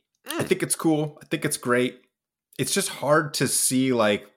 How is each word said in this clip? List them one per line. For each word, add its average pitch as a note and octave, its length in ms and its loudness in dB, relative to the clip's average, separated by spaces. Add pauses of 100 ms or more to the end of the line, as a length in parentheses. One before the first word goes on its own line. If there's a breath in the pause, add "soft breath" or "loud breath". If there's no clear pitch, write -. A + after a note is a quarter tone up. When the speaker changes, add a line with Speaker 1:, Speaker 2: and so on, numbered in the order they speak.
(280)
Speaker 1:
I E4 160 -4
Speaker 2:
Mm. - 40 -6
Speaker 1:
think F#3 160 0
it's D3+ 120 -2
cool. D3+ 460 0
I - 40 -20
think D#3 200 -4
it's D3 120 -4
great. B2+ 440 -2 (560)
It's C#3+ 160 -4
just G3 160 -2
hard D3 460 0
to C#3 120 0
see, C3 460 0
like, G#2+ 440 2